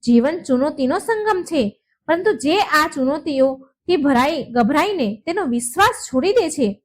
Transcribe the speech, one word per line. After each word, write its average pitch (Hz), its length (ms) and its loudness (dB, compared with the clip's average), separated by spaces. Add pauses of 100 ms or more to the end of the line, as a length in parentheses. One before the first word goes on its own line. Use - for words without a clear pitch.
જીવન 247 380 2
ચુનૌતીનો 277 560 0
સંગમ 427 440 -2
છે, 269 380 -4 (260)
પરંતુ 349 260 0
જે 311 280 0
આ 311 340 0
ચુનૌતીઓથી 269 1000 -2
ભરાઈ, 277 460 2
ગભરાઈને 254 800 0
તેનો 349 200 -2
વિશ્વાસ 285 640 0
છોડી 277 220 0
દે 415 180 2
છે 208 360 -4